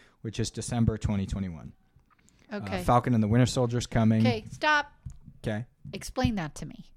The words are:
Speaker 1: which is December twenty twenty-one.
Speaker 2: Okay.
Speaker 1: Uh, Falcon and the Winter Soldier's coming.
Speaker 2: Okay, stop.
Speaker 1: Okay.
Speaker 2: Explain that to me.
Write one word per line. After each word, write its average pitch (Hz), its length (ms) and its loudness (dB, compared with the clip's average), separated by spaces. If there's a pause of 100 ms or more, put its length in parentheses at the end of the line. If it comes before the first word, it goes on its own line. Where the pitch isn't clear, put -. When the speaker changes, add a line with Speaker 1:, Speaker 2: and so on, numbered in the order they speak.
(220)
Speaker 1:
which 110 180 -6
is 110 100 -2
December 113 460 0
twenty 101 300 -2
twenty-one. 85 460 -8 (800)
Speaker 2:
Okay. 202 300 -6
Speaker 1:
Uh, - 40 -8
Falcon 123 280 4
and 113 100 4
the 107 60 2
Winter 120 180 6
Soldier's 120 400 0
coming. 110 400 4
Speaker 2:
Okay, 220 240 0
stop. 302 400 0 (540)
Speaker 1:
Okay. 110 220 -4 (260)
Speaker 2:
Explain 240 440 -2
that 156 200 -6
to - 100 -10
me. - 200 -16 (100)